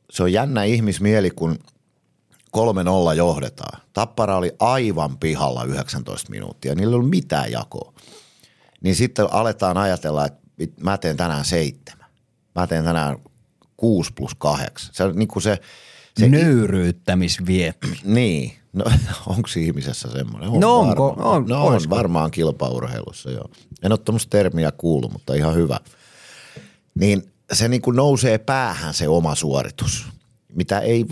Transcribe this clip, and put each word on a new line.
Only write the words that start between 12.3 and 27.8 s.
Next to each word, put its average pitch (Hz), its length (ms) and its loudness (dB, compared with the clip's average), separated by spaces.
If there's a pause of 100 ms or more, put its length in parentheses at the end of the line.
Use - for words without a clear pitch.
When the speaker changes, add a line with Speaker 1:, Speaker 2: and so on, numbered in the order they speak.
Speaker 1:
Mä 87 120 0
teen 82 180 -2
tänään 80 320 -2 (600)
kuusi 104 360 0
plus - 220 -10
kahdeksan. - 600 -4
Se 92 100 -2
on 92 120 -2
niinku 107 240 -2
se, 95 180 0 (600)
se 113 80 6
Speaker 2:
Nöyryyttämisvietmi. 92 1700 2 (100)
Speaker 1:
<clears throat> 104 80 2
Niin. 95 380 0 (200)
No, 95 120 -4 (240)
<laughs> - 180 -10 (100)
onks - 200 -4
ihmisessä 71 540 -4
semmonen? 62 380 -8
On 139 120 4
Speaker 2:
No 233 180 6
onko? 135 300 4
Speaker 1:
varmaan. - 280 0
Speaker 2:
On, 135 120 2
Speaker 1:
No 139 180 2
on 147 60 6
Speaker 2:
oisko? 87 240 2
Speaker 1:
varmaan 85 340 0
kilpaurheilussa, 62 1000 -4
joo. 58 180 -10 (340)
En 95 100 2
oo 110 60 2
tommosta - 320 -2
termiä 82 420 2
kuullut, 71 400 -2
mutta 65 220 -6
ihan 78 200 2
hyvä. 82 260 2 (1120)
Niin 98 280 2 (300)
se 113 160 0
niinku 123 220 0